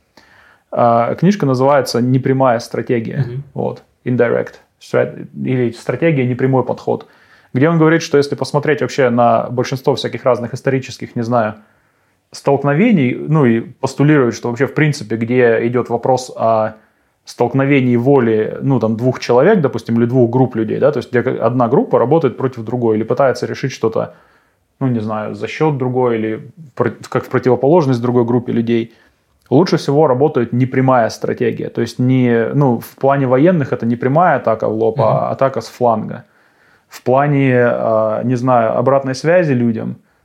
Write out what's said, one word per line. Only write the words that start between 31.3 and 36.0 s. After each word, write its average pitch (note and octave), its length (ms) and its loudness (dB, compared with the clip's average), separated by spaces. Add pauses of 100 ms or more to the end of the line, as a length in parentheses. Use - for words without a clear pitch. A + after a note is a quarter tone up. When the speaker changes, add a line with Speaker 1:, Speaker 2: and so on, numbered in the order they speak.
Speaker 1:
То - 120 -6
есть A#2 180 -4
не, B2 540 2
ну, C3+ 260 2
в - 160 -16
плане C#3 320 2
военных C#3 460 2
это - 120 -4
не A#2 100 0
прямая C#3+ 420 2
атака A2+ 300 -2
в G#2+ 60 -2
лоб, A2 260 0
а A2 140 2
Speaker 2:
Мгм. A#2 180 -2
Speaker 1:
атака B2 300 -2
с - 60 -18
фланга. - 560 -2 (640)